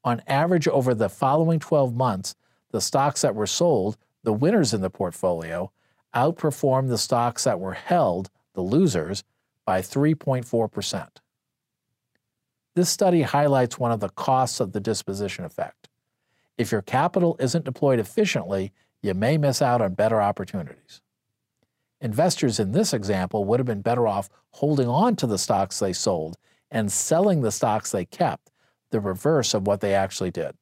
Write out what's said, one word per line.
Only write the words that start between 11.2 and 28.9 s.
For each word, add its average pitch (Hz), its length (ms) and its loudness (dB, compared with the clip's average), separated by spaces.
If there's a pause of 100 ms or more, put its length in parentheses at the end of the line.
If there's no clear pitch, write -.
This 175 140 2
study 180 340 4
highlights 135 560 2
one 120 120 0
of 113 100 -2
the 101 80 -4
costs 127 500 0
of 101 140 -2
the 107 60 -4
disposition 98 680 -6
effect. - 420 -12 (760)
If 110 100 -2
your 104 120 0
capital 165 560 2
isn't 135 260 -2
deployed 131 320 0
efficiently, 101 760 -2 (300)
you 95 140 -2
may 113 240 2
miss 143 240 0
out 123 180 2
on 95 140 0
better 110 260 2
opportunities. 95 800 -6 (1000)
Investors 127 580 0
in 98 120 0
this 196 220 0
example 98 520 -2
would 113 140 2
have 131 60 0
been 107 160 -4
better 120 260 2
off 101 220 -2 (220)
holding 139 360 0
on 185 280 2
to - 100 -2
the 104 140 0
stocks 98 400 -2
they 95 120 0
sold 85 460 -2 (320)
and 107 220 -2
selling 175 500 2
the 110 100 2
stocks 110 380 0
they 92 160 -2
kept, - 460 -4 (400)